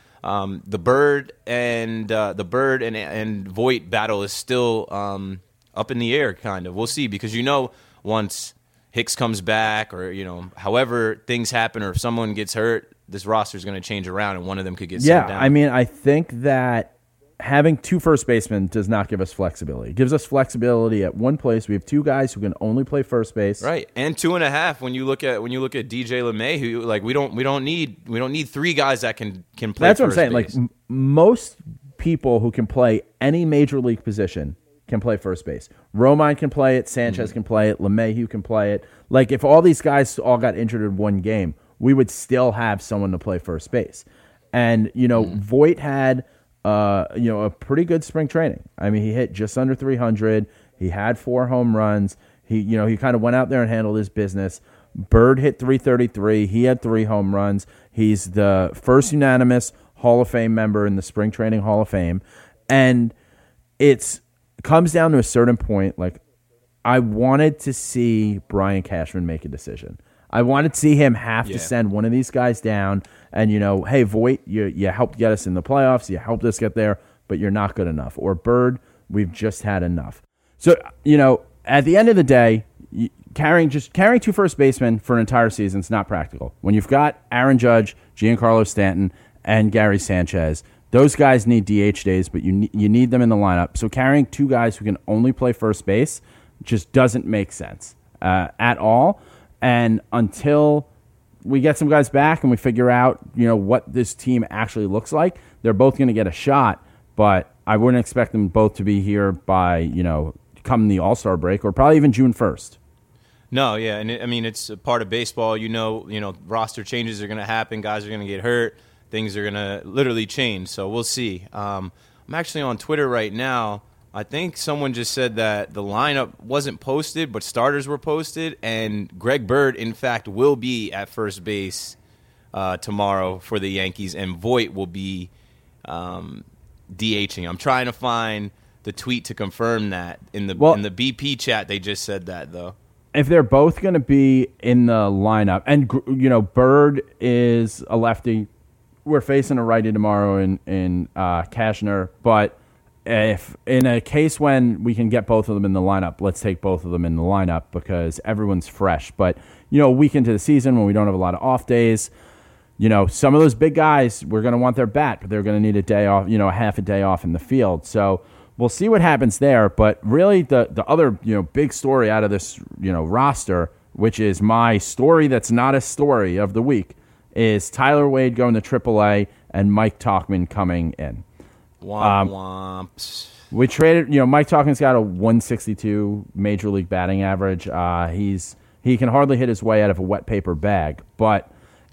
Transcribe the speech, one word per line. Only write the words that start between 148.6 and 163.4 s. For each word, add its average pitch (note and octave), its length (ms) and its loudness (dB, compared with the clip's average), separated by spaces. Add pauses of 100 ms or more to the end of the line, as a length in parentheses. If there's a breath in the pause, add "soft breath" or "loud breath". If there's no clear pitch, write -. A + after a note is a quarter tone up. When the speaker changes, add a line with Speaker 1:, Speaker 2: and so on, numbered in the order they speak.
Speaker 2:
We're D3 160 2
facing C#3 360 0
a A#2+ 60 0
righty A2+ 300 2
tomorrow G#2 440 2
in, F#2+ 280 0
in, F2+ 500 -2
uh, F2 280 -2
Cashner, G2+ 640 -4 (140)
but G#2+ 340 2 (460 soft breath)
if A2 640 -2
in B2+ 220 2
a A#2+ 120 2
case D3+ 400 -2
when B2+ 440 2
we A#2 100 0
can A2 160 0
get A2 160 0
both A2 240 2
of G#2+ 60 0
them G2+ 100 0
in F#2+ 80 0
the F#2+ 80 0
lineup, F#2+ 400 -2
let's G2 180 -2
take F#2+ 220 -4
both F2+ 240 -2
of F2 60 -6
them F2 120 -2
in E2+ 120 -2
the E2 80 -2
lineup F2+ 480 0
because F2 520 -6
everyone's G#2 440 -2
fresh. E2+ 500 -2
But, F2+ 220 0 (320 loud breath)
you C#3 80 4
know, C#3+ 80 6
a B2+ 40 6
week C#3+ 220 4
into A#2+ 180 2
the G#2+ 60 0
season C3 400 2
when G#2+ 80 4
we G2+ 80 2
don't G#2 140 2
have G2 80 0
a - 20 -2
lot F#2 160 0
of F2+ 80 -6
off B2+ 240 -2
days, A#2 460 2 (640 soft breath)
you A2 120 2
know, G2+ 180 4
some C#3 260 2
of D3+ 80 8